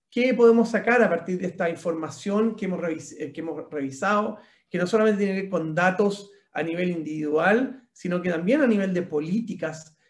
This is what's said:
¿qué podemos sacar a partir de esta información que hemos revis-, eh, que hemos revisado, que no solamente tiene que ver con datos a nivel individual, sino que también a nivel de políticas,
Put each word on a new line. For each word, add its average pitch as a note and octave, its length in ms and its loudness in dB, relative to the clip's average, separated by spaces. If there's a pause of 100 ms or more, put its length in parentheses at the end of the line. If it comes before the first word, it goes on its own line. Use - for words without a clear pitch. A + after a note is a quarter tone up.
¿qué B3 240 2
podemos A#3 360 6
sacar A#3 340 4
a G3 60 4
partir F3 300 -2
de F#3+ 80 -4
esta F3 220 -2
información F3 840 -2
que G3+ 100 -6
hemos F3+ 140 -4
revis-, E3 400 -8
eh, C#3+ 140 -8
que E3 80 -10
hemos D#3+ 280 -10
revisado, F#3+ 680 -2 (320)
que - 80 -6
no F3 100 0
solamente G#3+ 300 2
tiene G3 180 0
que F#3+ 60 -2
ver F#3+ 80 -8
con D#3+ 260 -2
datos F#3 560 0 (220)
a D3+ 100 -4
nivel E3+ 280 -2
individual, D#3+ 1000 0
sino F3+ 300 -4
que F3+ 80 -2
también F3 320 2
a C4+ 60 4
nivel G3 260 2
de F3 80 0
políticas, D#3+ 960 -6 (120)